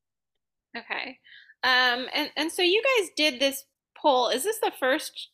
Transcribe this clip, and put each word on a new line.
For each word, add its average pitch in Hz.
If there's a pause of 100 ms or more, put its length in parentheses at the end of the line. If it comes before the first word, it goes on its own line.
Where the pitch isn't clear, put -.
(760)
Okay. - (460)
Um, 254
and, 285
and 311
so 381
you 370
guys 508
did 302
this 277 (320)
poll. 254
Is 247
this 427
the -
first -